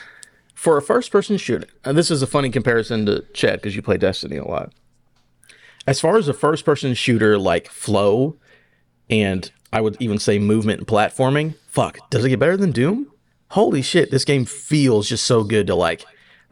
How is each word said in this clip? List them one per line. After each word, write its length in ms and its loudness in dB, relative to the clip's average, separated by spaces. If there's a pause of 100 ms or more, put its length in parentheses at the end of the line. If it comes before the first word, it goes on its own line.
(540)
for 240 2
a 40 0
first-person 560 -2
shooter, 300 -4 (160)
uh, 80 -4
this 180 2
is 120 0
a 60 -2
funny 220 -2
comparison 560 -2
to 280 -2
Chad 280 -2
'cause 140 -8
you 60 -8
play 160 0
Destiny 400 -4
a 80 -10
lot. 260 -8 (1120)
As 140 0
far 160 2
as 140 2
a 40 -2
first-person 600 0
shooter, 440 2
like, 300 0
flow, 680 0 (720)
and 420 0 (220)
I 80 0
would 180 -2
even 180 -2
say 220 0
movement 400 0
and 80 -12
platforming, 680 0 (120)
fuck, 320 -4 (100)
does 140 0
it 60 2
get 100 0
better 160 2
than 160 0
Doom? 360 0 (420)
Holy 320 2
shit, 280 0
this 140 0
game 220 0
feels 640 0
just 160 -2
so 180 4
good 240 0
to, 80 0
like, 300 0 (460)